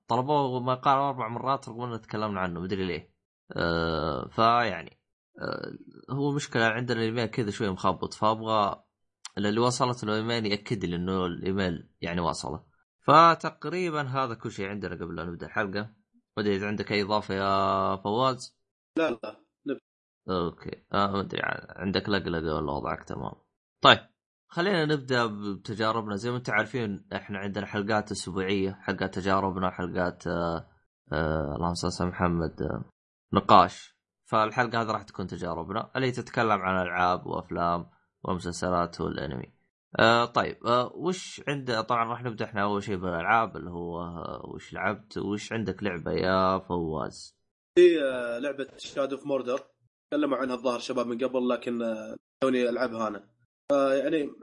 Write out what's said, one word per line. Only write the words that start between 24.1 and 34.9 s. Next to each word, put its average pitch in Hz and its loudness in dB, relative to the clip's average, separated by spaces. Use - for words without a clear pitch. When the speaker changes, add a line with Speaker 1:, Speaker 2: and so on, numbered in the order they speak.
Speaker 1:
خلينا 170 2
نبدأ 131 2
بتجاربنا. 104 -2
زي 117 -4
ما 123 -4
أنتم 123 -4
عارفين، 110 -2
إحنا 98 -6
عندنا 101 -4
حلقات 104 -2
أسبوعية، 95 -2
حلقات 95 -4
تجاربنا، 95 0
حلقات، 90 -2
آه، 85 -2
آه، 78 0
اللهم 87 0
صل 90 -2
على 90 0
محمد، 85 0
آه، - -4
نقاش. 95 6
فالحلقة 113 2
هذه 110 -2